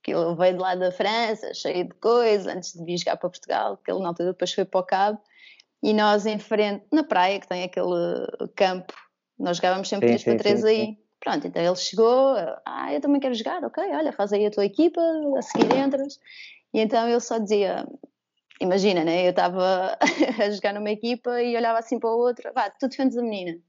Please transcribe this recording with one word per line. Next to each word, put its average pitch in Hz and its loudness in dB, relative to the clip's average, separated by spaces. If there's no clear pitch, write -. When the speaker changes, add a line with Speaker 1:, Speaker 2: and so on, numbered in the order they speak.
Speaker 1:
que - -6
ele 170 0
veio 185 4
de 175 -6
lá 185 -2
da 180 0
França, 214 -2
cheio 175 -4
de 175 -18
coisa, 220 2
antes 180 -10
de 170 -14
vir 175 -4
jogar - -2
para 180 -6
Portugal, - -4
que - -8
ele 185 -2
na 180 -4
altura 175 -2
depois 180 -4
foi 190 0
para 185 0
o 185 0
Cabo, 202 0
e 214 2
nós 208 4
em 214 -2
frente, 208 -2
na 302 2
praia, 190 2
que - -14
tem 180 -6
aquele 180 -2
campo, 185 0
nós 175 -2
jogávamos 185 0
sempre 214 2
Speaker 2:
Sim, 240 6
Speaker 1:
três - -6
para 226 4
Speaker 2:
sim, 226 4
Speaker 1:
três 220 2
Speaker 2:
sim, 220 2
Speaker 1:
aí. 220 4
Speaker 2:
sim. 214 -12
Speaker 1:
Pronto, - -2
então - -4
ele 180 2
chegou, 247 4
"Ah, - -6
eu 294 -2
também 285 2
quero 262 -2
jogar", 269 -4
"Ok, 240 -6
olha, 302 -2
faz 202 -2
aí 208 2
a 208 0
tua 208 0
equipa, 320 2
a - 0
seguir - 0
entras." 277 -2
E 220 0
então 226 2
ele 233 2
só 233 -4
dizia, 202 0
imagina, 185 2
né, 170 2
eu 180 6
estava 185 0
<laughs> 285 2
a 202 -2
jogar 202 -2
numa 208 -4
equipa 240 -4
e 240 0
olhava 226 0
assim 233 -4
para 233 -2
a 226 0
outra, 240 -2
"Vá, 226 0
tu - -4
defendes 262 0
a 247 0
menina." 190 -6